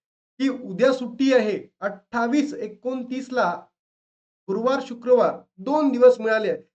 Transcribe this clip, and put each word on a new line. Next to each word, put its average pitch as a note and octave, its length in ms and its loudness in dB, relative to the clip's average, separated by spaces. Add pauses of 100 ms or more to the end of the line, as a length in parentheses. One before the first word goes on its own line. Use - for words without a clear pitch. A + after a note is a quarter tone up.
(400)
की C4+ 80 0
उद्या A#3 440 0
सुट्टी B3+ 420 -2
आहे G#3+ 240 2 (220)
अठ्ठावीस, A#3 720 -4
एकोणतीसला, B3 960 -6 (1000)
गुरुवार, A#3 380 -2
शुक्रवार A#3 500 2 (240)
दोन C#4 300 0
दिवस B3 300 6
मिळाले A3 300 0
आहेत. - 120 -6 (120)